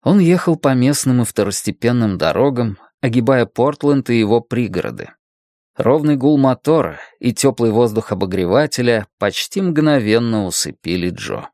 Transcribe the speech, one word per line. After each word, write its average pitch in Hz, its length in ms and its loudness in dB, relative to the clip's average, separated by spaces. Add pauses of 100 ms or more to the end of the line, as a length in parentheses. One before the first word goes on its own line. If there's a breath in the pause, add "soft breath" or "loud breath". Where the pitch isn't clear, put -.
Он 190 160 4
ехал 175 380 4
по 135 180 0
местным 127 480 2
и - 20 0
второстепенным 107 920 -2
дорогам, 120 600 0 (220 soft breath)
огибая 123 460 2
Портленд 143 640 0
и 117 80 2
его 113 220 2
пригороды. - 720 -6 (680)
Ровный 147 400 2
гул 143 200 2
мотора 135 640 0 (200)
и 120 120 0
тёплый 120 380 0
воздух 110 420 0
обогревателя 104 920 0 (120)
почти - 440 -4
мгновенно 120 840 0
усыпили 87 680 -6
Джо. - 420 -10